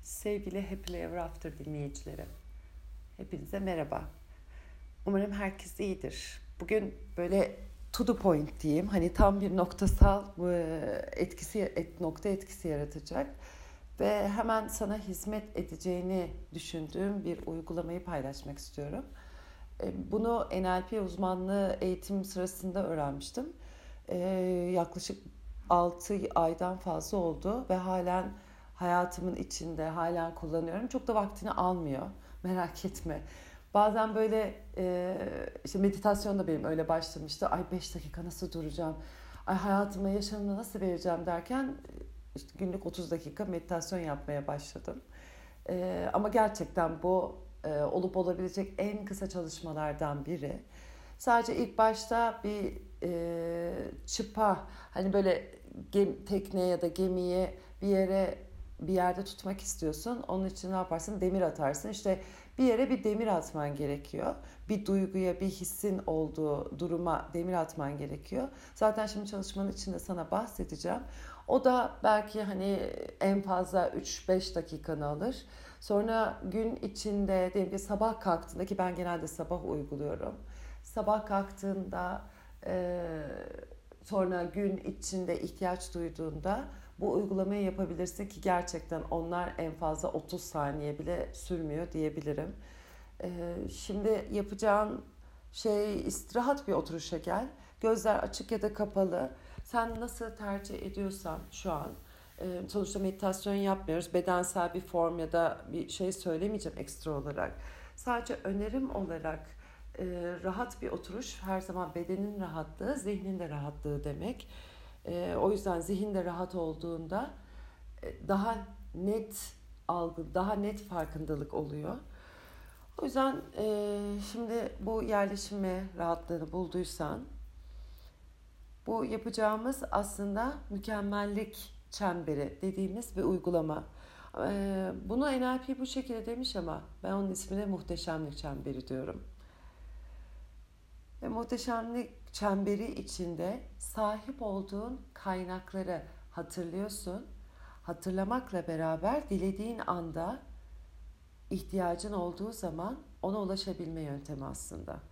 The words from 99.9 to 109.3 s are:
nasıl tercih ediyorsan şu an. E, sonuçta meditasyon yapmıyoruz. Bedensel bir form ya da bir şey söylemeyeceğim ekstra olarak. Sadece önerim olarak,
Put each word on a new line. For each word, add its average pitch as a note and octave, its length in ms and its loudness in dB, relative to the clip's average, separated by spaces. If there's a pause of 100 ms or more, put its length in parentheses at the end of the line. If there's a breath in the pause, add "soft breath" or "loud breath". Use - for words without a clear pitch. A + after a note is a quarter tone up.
nasıl A3+ 360 -6
tercih G3 460 -4
ediyorsan F#3+ 580 -4 (120)
şu - 200 -2
an. D#3+ 200 -2 (480 loud breath)
E, F#3 300 -4
sonuçta G3+ 300 0
meditasyon G3 540 0
yapmıyoruz. F#3+ 600 2
Bedensel F3+ 600 4
bir F#3 80 -2
form E3+ 380 2
ya D#3+ 120 -2
da E3 300 4 (120)
bir - 160 -4
şey F#3+ 220 0
söylemeyeceğim F#3 640 -2
ekstra - 340 -6
olarak. C#3+ 420 0 (420 loud breath)
Sadece A#3+ 400 0
önerim G#3+ 600 -2
olarak, D#3+ 520 -4 (520 loud breath)